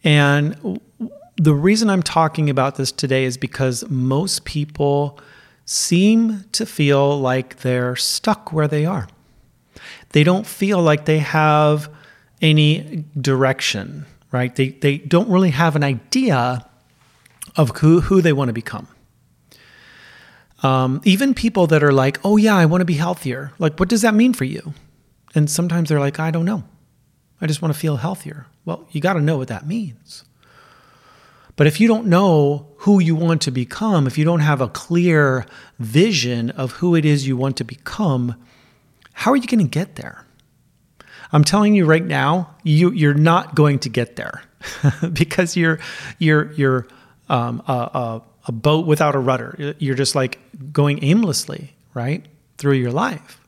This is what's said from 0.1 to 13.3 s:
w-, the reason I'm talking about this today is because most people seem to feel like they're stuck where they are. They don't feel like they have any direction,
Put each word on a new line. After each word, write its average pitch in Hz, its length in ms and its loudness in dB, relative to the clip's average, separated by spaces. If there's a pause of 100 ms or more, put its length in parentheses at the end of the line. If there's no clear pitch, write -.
w-, - 220 -8 (580)
the 151 180 4
reason 208 340 2
I'm 185 140 0
talking 156 440 0
about 135 280 -2
this 131 160 -4
today 131 340 -2
is 127 120 -4
because 131 520 -4
most 135 560 -2
people 147 760 -4 (460)
seem 208 880 0
to - 120 -6
feel 143 560 0
like 131 420 -4
they're 123 340 -2
stuck - 580 -4
where 151 140 0
they 151 180 -2
are. 170 220 -4 (1000)
They 151 140 4
don't 185 220 2
feel 196 340 -2
like 151 260 2
they 156 120 2
have 151 720 2 (500)
any 151 640 2 (160)
direction, 131 840 -2 (260)